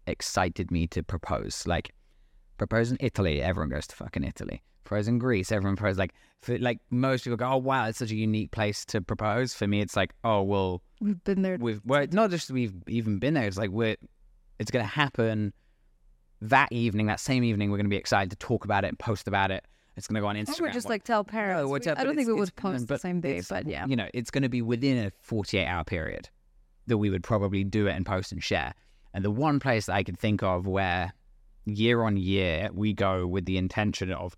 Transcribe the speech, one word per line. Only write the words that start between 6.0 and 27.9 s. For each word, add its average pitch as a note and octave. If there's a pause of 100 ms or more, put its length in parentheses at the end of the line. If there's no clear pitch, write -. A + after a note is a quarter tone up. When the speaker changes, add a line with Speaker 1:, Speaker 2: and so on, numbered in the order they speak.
Speaker 1:
for, A#2+
like, A#2+ (100)
most C3
people A#2+
go, B2
"Oh, C3+
wow, C3
it's A2+
such A2
a A2
unique G#2+
place G#2
to G#2+
propose." G#2+
For -
me, G#2
it's G2+
like, F#2+ (100)
"Oh, A2
well," F#2+ (200)
Speaker 2:
We've G3+
been G3
there. F#3
Speaker 1:
we've, A2+
well, C#3
not G3+
just E3+
we've B2 (140)
even A2
been C#3
there. C3
It's F#2+
like, G2+
we're, A2 (600)
it's G#2+
gonna A#2
happen A2 (880)
that C3
evening, A2
that G#2
same B2+
evening, G#2
we're G2+
gonna G2+
be G2+
excited G2
to G2+
talk -
about G2+
it F2
and -
post -
about G2
it. F#2 (320)
It's -
gonna G#2+
go D3
on G3+
Speaker 2:
Or G#2+
Speaker 1:
Instagram. D#4+
Speaker 2:
we're D#4+
just, A#3
Speaker 1:
What G3+
Speaker 2:
like, G#3
tell G#3+
parents. G3+
Speaker 1:
No, C#3+
Speaker 2:
We, C3+
Speaker 1:
what's C#3
up, D#3
Speaker 2:
I C4
don't C4+
Speaker 1:
but D4
Speaker 2:
think C4
we A3+
Speaker 1:
it's, G#3
Speaker 2:
would G3
Speaker 1:
it's, -
Speaker 2:
post C3
Speaker 1:
but C#3
Speaker 2:
the C#3
same F3+
day, C3+
Speaker 1:
it's, -
Speaker 2:
but F3+
yeah. A2
Speaker 1:
you C3
know, G#2
it's A#2+
gonna C3+
be B2
within A#2+
a G2 (100)
forty-eight G2+
hour F2
period - (580)
that A#2
we G#2
would F#2
probably G2
do G2+
it F#2+